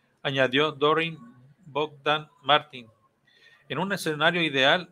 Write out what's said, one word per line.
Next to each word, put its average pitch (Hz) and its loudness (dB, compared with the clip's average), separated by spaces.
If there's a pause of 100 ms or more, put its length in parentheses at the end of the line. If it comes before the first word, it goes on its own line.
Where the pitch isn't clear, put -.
(220)
añadió 139 0
Doreen 156 0 (460)
Bogdan 151 -6 (140)
Martin. 135 0 (840)
En 139 -6
un 190 -6
escenario 165 -2
ideal, 147 2